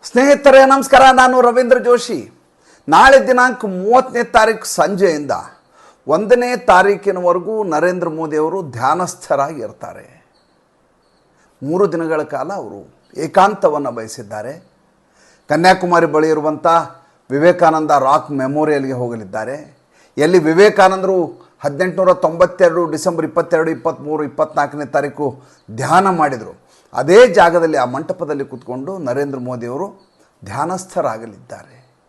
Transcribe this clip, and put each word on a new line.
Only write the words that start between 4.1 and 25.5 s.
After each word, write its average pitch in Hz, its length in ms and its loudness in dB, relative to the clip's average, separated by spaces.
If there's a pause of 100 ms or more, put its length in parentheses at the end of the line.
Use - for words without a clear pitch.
ತಾರೀಕು 220 420 0
ಸಂಜೆಯಿಂದ 165 680 -2 (800)
ಒಂದನೇ 240 480 0
ತಾರೀಕಿನವರೆಗೂ 190 1080 0
ನರೇಂದ್ರ 175 440 -2
ಮೋದಿ 156 280 -8
ಅವರು 160 260 -4
ಧ್ಯಾನಸ್ಥರಾಗಿ 143 1000 -4
ಇರ್ತಾರೆ. - 680 -18 (1400)
ಮೂರು 170 300 -2
ದಿನಗಳ 160 300 -4
ಕಾಲ 143 300 -8
ಅವರು 113 420 -14 (220)
ಏಕಾಂತವನ್ನು 156 760 -2
ಬಯಸಿದ್ದಾರೆ. 113 760 -14 (760)
ಕನ್ಯಾಕುಮಾರಿ 175 580 2
ಬಳಿ 156 240 0
ಇರುವಂಥ 151 360 -2 (640)
ವಿವೇಕಾನಂದ 160 600 2
ರಾಕ್ 139 400 2
ಮೆಮೋರಿಯಲ್‌ಗೆ 139 640 -2
ಹೋಗಲಿದ್ದಾರೆ. 120 840 -10 (400)
ಎಲ್ಲಿ 170 200 4
ವಿವೇಕಾನಂದರು 190 1120 2 (140)
ಹದಿನೆಂಟುನೂರ 180 500 0
ತೊಂಬತ್ತೆರಡು 170 680 0
ಡಿಸೆಂಬರ್ 160 420 -6
ಇಪ್ಪತ್ತೆರಡು, 165 440 -2
ಇಪ್ಪತ್ತ್ಮೂರು, 151 540 -6
ಇಪ್ಪತ್ನಾಲ್ಕನೇ 147 600 -6
ತಾರೀಕು 139 560 -6 (280)